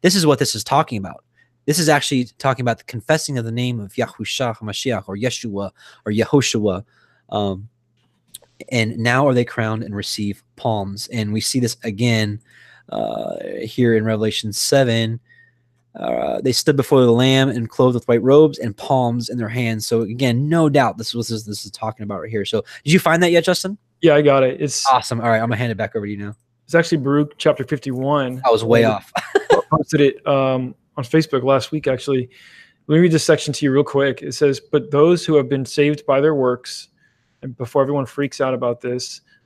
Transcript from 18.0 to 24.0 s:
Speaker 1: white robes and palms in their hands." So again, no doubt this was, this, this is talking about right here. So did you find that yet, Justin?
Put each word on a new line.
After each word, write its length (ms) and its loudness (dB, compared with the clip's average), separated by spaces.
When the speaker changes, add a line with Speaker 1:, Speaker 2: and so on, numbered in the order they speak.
Speaker 1:
white 160 2
robes 340 6
and 180 -6
palms 540 -2
in 80 -8
their 100 -6
hands." 380 -4
So 160 0
again, 480 -2
no 180 4
doubt 300 2
this 160 -8
was, 140 -6
this, 160 -8
this 200 -12
is 80 -18
talking 320 -10
about 180 -8
right 100 -12
here. 120 -2
So 200 -4
did 80 -2
you 80 6
find 220 2
that 100 4
yet, 120 4
Justin? 340 -2